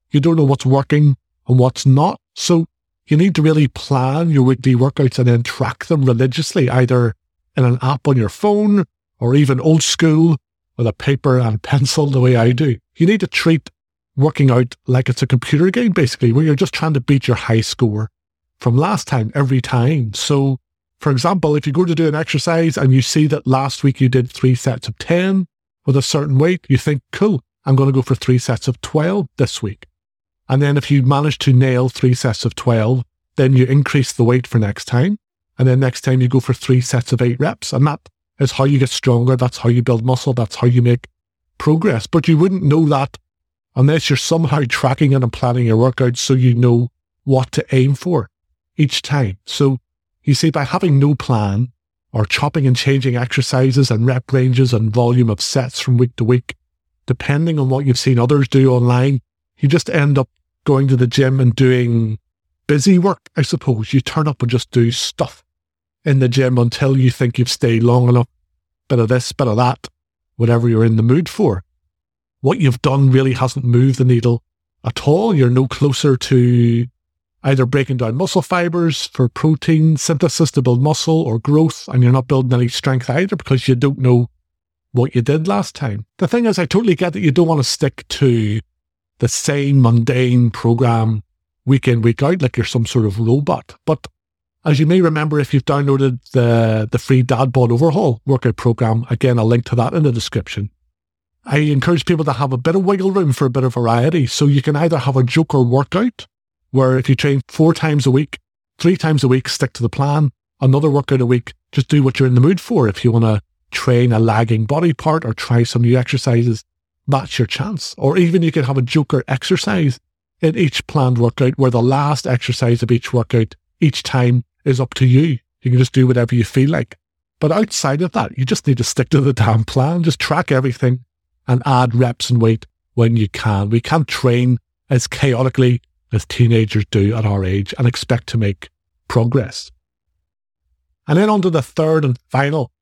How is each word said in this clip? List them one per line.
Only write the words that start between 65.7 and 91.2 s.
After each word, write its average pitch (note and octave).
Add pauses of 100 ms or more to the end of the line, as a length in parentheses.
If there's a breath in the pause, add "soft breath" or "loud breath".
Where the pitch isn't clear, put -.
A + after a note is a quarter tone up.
in C#3
the B2+
gym B2+
until C3+
you B2+
think A#2+
you've B2
stayed A#2
long A#2+
enough, A#2+ (640)
bit B2+
of A2+
this, B2+
bit C#3
of G#2+
that, B2 (480)
whatever A#2
you're A2+
in A2
the A2+
mood C#3
for. A2+ (800)
What E3
you've C3
done C#3
really C3+
hasn't B2+
moved B2
the C3
needle A#2+ (420)
at -
all. F#3+
You're B2+
no C3
closer C#3
to A#2+ (580)
either C3+
breaking C3
down A#2
muscle F3+
fibers E3+
for B2+
protein D#3+
synthesis D#3+
to C3+
build B2
muscle D#3+
or A#2
growth, D3+
and B2+
you're B2
not B2+
building C3
any A#2+
strength B2+
either E3+
because C3+
you B2+
don't C#3
know B2 (640)
what B2
you B2
did D#3
last G3+
time. A2 (120)
The F3+
thing A#3
is, G#3
I E3+
totally G3
get F3
that -
you E3
don't E3
want D#3
to B2
stick -
to A2 (580)
the B2
same C#3+
mundane B2
program A#2 (420)